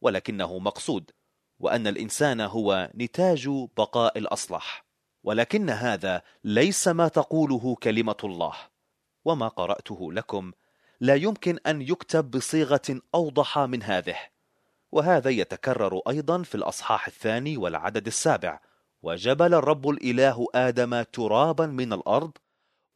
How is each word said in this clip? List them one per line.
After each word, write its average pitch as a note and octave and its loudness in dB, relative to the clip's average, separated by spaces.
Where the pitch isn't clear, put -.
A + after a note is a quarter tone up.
ولكنه F#2+ -2
مقصود، F#2+ -4
وأن A2+ 0
الإنسان A2+ 0
هو G2+ 0
نتاج C#3 0
بقاء A2 2
الأصلح. - -6
ولكن B2+ 0
هذا G2+ -2
ليس C#3 2
ما E3 4
تقوله C#3 0
كلمة A2 0
الله، E2+ -4
وما C#3+ 0
قرأته F2+ -4
لكم F#2+ -6
لا C3 6
يمكن F3 0
أن D3+ 0
يكتب D3+ -2
بصيغة C3+ 0
أوضح D3 0
من B2+ 0
هذه. F#2 -2
وهذا D3+ 4
يتكرر G#2 -2
أيضًا D#3 -2
في - -10
الأصحاح - -2
الثاني B2 -4
والعدد F#2+ -2
السابع: F#2+ 0
"وجبل B2+ 2
الرب C#3+ 4
الإله B2+ 2
آدم A#2+ 2
تراباً C3+ 2
من B2+ -4
الأرض، C3 0